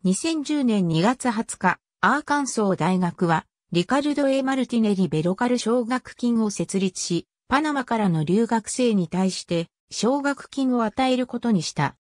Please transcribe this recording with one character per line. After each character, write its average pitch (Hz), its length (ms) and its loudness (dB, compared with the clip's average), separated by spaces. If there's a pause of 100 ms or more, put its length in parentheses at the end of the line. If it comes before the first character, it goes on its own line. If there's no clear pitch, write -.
二 185 100 2
千 320 300 -2
十 294 180 -2
年 208 240 2
二 165 160 2
月 247 300 0
二 220 120 -2
十 - 140 -12
日、 - 220 0 (200)
ア 240 180 4
ー 302 40 -4
カ 285 200 0
ン 262 40 -2
ソ 208 240 0
ー 175 60 0
大 180 240 2
学 175 260 0
は、 165 180 0 (280)
リ 175 140 2
カ 277 140 2
ル 294 140 0
ド・ 285 140 2
エ 269 160 2
マ 262 100 0
ル 254 140 -2
テ 240 80 -2
ィ 226 40 4
ネ 208 140 2
リ・ 185 140 2
ベ 156 160 -2
ロ 180 100 2
カ 247 140 -2
ル 240 100 0
奨 233 260 0
学 247 300 -6
金 233 300 0
を 208 60 0
設 196 280 -4
立 185 240 -2
し、 170 240 -4 (220)
パ 277 120 0
ナ 302 120 -2
マ 269 120 -2
か 233 140 -2
ら 208 100 2
の 160 140 0
留 190 240 2
学 226 220 -2
生 240 260 0
に 180 140 0
対 185 240 -2
し - 120 -10
て 170 220 -4 (240)
奨 269 320 0
学 277 260 -4
金 262 280 0
を 233 80 0
与 254 280 0
え 254 40 2
る 247 100 -2
こ 240 140 -8
と 240 100 0
に 185 120 2
し - 100 -8
た。 143 280 -2